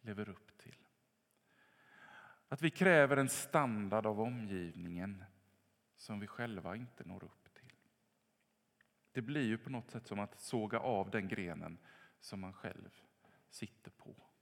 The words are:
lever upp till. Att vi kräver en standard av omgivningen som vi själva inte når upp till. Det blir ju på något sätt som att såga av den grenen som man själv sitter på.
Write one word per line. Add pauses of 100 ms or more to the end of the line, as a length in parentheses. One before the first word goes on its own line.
lever
upp
till. (1700)
Att
vi
kräver
en
standard
av
omgivningen (720)
som
vi
själva
inte
når
upp
till. (1400)
Det
blir
ju
på
något
sätt
som
att
såga
av
den
grenen (420)
som
man
själv (480)
sitter
på. (260)